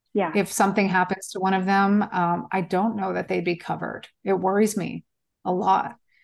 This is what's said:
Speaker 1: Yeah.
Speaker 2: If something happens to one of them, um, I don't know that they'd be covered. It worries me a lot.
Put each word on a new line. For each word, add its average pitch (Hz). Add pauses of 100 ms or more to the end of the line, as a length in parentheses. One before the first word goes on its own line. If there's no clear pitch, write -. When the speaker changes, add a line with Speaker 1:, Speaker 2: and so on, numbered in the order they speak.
(140)
Speaker 1:
Yeah. 185
Speaker 2:
If 196
something 196
happens 180
to 196
one 190
of 185
them, 196 (100)
um, 175
I 190
don't 196
know 190
that 180
they'd 180
be 180
covered. - (160)
It 196
worries 196
me 165 (400)
a -
lot. 190 (280)